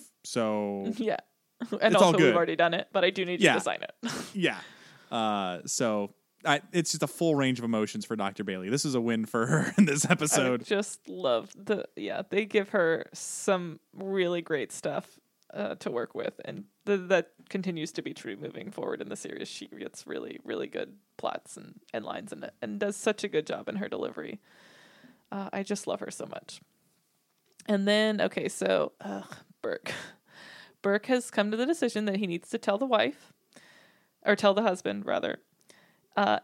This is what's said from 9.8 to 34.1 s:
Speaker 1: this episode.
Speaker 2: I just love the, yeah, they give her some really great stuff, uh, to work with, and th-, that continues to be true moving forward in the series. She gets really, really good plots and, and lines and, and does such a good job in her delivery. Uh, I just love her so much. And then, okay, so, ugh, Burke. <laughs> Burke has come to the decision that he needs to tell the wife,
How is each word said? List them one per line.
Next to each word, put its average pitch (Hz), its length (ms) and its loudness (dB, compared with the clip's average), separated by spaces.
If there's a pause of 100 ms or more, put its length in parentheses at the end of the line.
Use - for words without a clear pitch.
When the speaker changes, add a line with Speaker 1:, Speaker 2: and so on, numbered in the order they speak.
Speaker 1:
this 147 220 2
episode. 151 520 0
Speaker 2:
I - 40 -12
just - 440 -4
love 180 480 -2
the, 202 300 -4 (100)
yeah, - 320 -6
they 202 160 0
give 202 240 0
her 165 460 2
some 180 680 -2 (120)
really 185 500 -2
great 147 280 -2
stuff, - 480 -6 (360)
uh, - 220 -4
to - 140 -6
work 120 240 -4
with, - 200 -4 (100)
and - 200 -10 (200)
th-, 202 240 0
that 180 220 4 (180)
continues 170 440 -4
to 170 100 -6
be - 120 -6
true - 220 -10
moving - 340 -12
forward - 300 -4
in - 80 -10
the 208 80 -8
series. - 320 -10
She - 180 -12
gets - 400 -14
really, - 380 -8
really - 240 -6
good - 260 -8 (220)
plots - 400 -6
and, - 240 -20 (120)
and 113 120 -4
lines - 280 -8
and, - 160 -12 (140)
and - 160 -6
does 202 180 -2
such - 280 -2
a 208 40 -2
good 156 180 0
job - 220 -6
in - 80 -4
her - 120 -6
delivery. - 500 -6 (920)
Uh, 196 200 -6
I 196 120 -4
just 202 240 -4
love - 120 0
her - 120 -8
so - 140 -10
much. - 340 -14 (1080)
And 196 200 2
then, 214 320 4
okay, 185 280 0
so, 190 520 2
ugh, 202 340 -8 (280)
Burke. - 280 -6 (460)
<laughs> - 460 -20
Burke 202 240 2
has 254 240 2
come 208 200 2
to 214 60 -2
the 247 100 2
decision 247 380 0
that 202 120 0
he 208 120 0
needs 170 220 -6
to 233 80 -2
tell 202 200 2
the 269 80 0
wife, 247 460 2 (920)